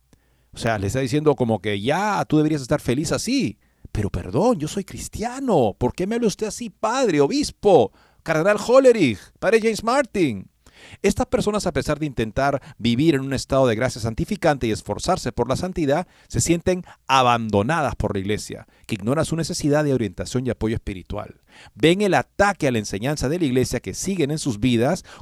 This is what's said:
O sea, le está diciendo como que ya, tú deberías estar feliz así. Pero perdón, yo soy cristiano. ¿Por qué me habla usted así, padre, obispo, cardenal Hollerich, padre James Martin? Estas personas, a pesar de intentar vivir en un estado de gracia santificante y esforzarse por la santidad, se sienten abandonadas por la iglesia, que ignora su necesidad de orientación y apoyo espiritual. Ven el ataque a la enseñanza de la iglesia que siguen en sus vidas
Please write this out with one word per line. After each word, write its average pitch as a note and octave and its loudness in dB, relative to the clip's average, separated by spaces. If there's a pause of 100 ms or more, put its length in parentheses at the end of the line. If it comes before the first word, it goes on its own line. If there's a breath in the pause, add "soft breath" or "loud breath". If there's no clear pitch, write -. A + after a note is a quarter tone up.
(520)
O - -20
sea, A2 -2
le G2 -4
está B2 -2
diciendo C#3+ 2
como A2+ 0
que G#2 -4
ya, F3 0
tú D#3 2
deberías D3+ 2
estar C#3 -2
feliz C3+ -2
así. F3 -2 (320 soft breath)
Pero G2 -2
perdón, B2 0
yo D3 -6
soy G3 -6
cristiano. G#3+ -2
¿Por - -2
qué F#3 -4
me A3+ -2
habla A#3+ 0
usted G#3+ -2
así, G#3+ -10
padre, G#3+ 0
obispo, F#3 4 (320 soft breath)
cardenal E3 2
Hollerich, A#3 6 (200)
padre G#3+ 2
James G#3 -2
Martin? G#3 0 (520 loud breath)
Estas G#3 0
personas, G#3 -2
a D#3 -2
pesar C#3+ -2
de D#3 -4
intentar C3+ -2 (160 loud breath)
vivir B2 2
en C3+ -2
un C3+ -6
estado C3+ 2
de A2 2
gracia B2 -2
santificante B2 -2
y G#2+ 0
esforzarse A2 -4
por A#2 -2
la C3 0
santidad, E3+ -2 (200 soft breath)
se A#2+ -4
sienten F3 0 (240 loud breath)
abandonadas A#2+ 2
por G2 -2
la G2+ -4
iglesia, G2+ -6 (200 soft breath)
que - -4
ignora C3 -2
su D#3+ -4
necesidad D3+ 0
de C#3+ 0
orientación A#2 -4
y A#2+ -2
apoyo A2 -4
espiritual. G2+ -10 (320 loud breath)
Ven F3 2
el F#3+ 2
ataque E3 0
a B2+ 2
la A#2 0
enseñanza B2 -4
de F3 -2
la E3 0
iglesia B2 0
que F#2 -8
siguen E3+ -4
en D#3 -4
sus G#2+ -4
vidas B2+ 0 (160 loud breath)